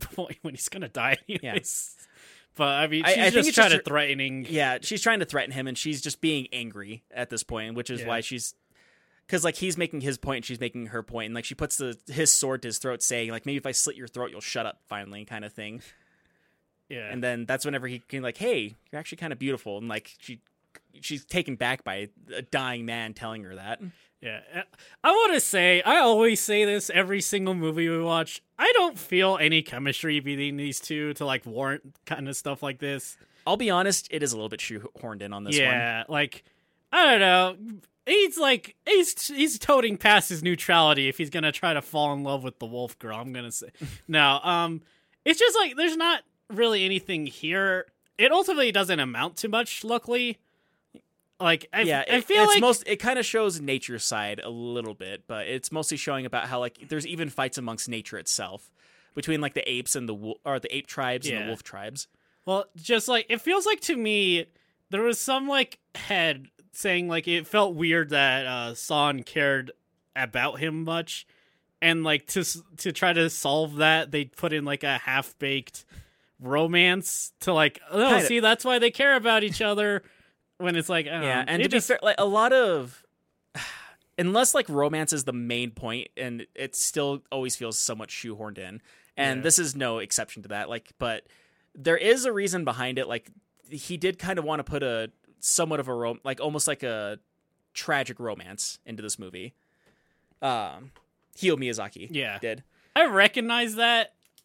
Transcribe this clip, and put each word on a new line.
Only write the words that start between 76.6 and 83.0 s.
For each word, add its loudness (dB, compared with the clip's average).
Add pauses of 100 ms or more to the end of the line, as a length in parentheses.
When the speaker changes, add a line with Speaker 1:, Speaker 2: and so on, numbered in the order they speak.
Speaker 1:
to, 0
like, 4 (100)
"Oh, 4
Speaker 2:
Kinda. 6
Speaker 1:
see, 2
that's 4
why 2
they 4
care 4
about 4
each -4
other," 0 (560)
when 0
it's -2
like, 0
I -10
don't -4
Speaker 2:
Yeah, 2
Speaker 1:
know. -4
Speaker 2:
and 0
Speaker 1:
It 4
Speaker 2:
to 2
be 0
Speaker 1:
just 2
Speaker 2:
fair, 4
like, 4
a 4
lot 4
of, 2 (500)